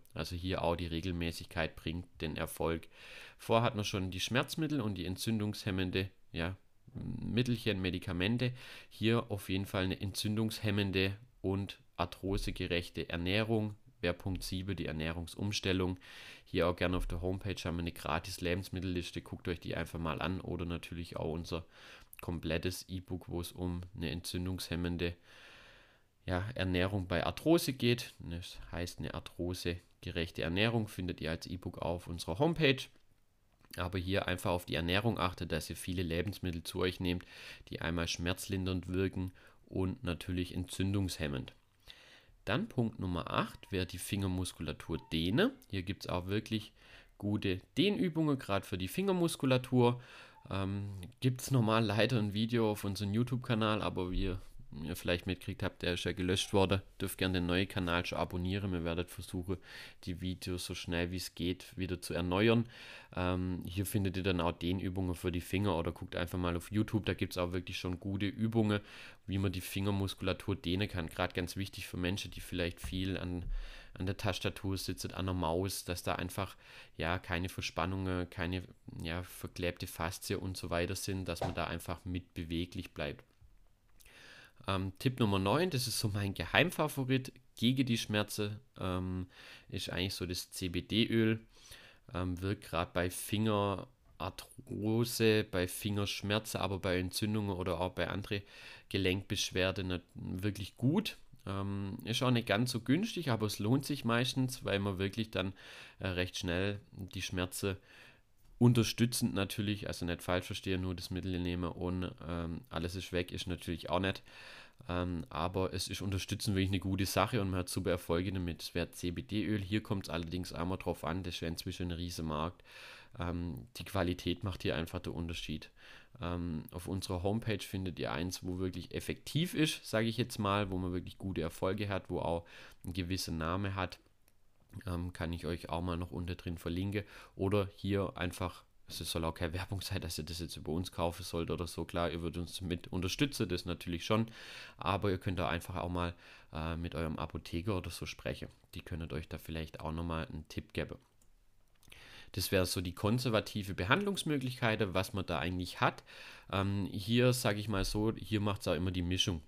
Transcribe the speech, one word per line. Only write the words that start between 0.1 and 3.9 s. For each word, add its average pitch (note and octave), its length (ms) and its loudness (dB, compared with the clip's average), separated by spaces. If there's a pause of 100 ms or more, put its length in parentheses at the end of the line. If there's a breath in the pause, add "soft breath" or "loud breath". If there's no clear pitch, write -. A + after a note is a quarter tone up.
Also E2 220 -4
hier F#2 260 0
auch E2+ 140 4
die E2+ 100 -2
Regelmäßigkeit E2+ 880 -2
bringt E2 320 -6 (140)
den D#2+ 160 -2
Erfolg. D#2+ 500 -2 (500 loud breath)
Vorher A2+ 300 4
hat A2+ 80 2
man G#2 100 0
schon F#2 280 -2